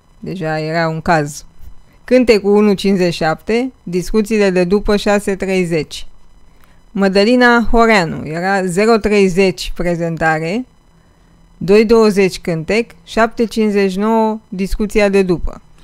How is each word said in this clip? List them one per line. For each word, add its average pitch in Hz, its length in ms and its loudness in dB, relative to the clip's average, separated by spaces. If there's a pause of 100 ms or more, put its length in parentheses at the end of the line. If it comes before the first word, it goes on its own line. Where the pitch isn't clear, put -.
(200)
Deja 156 400 -6
era 160 280 -4
un 160 140 -6
caz. 151 440 -2 (580)
Cântecul 220 520 4
unu 208 180 4
cincizeci 180 400 0
și - 100 -6
șapte, 226 480 -2 (120)
discuțiile 202 680 0
de 180 140 2
după 202 320 0
șase 202 400 0
treizeci. 180 680 -4 (840)
Mădălina 226 800 2
Horeanu, 202 540 2
era 185 400 -2
zero 214 320 2
treizeci 196 800 0
prezentare, 165 880 -2 (920)
doi 208 280 4
douăzeci 208 540 2
cântec, 185 520 -4 (140)
șapte 233 400 -2
cincizeci 202 460 0
și 185 60 -6
nouă 220 420 0 (100)
discuția 202 600 -2
de 196 120 2
după. 180 400 -2 (220)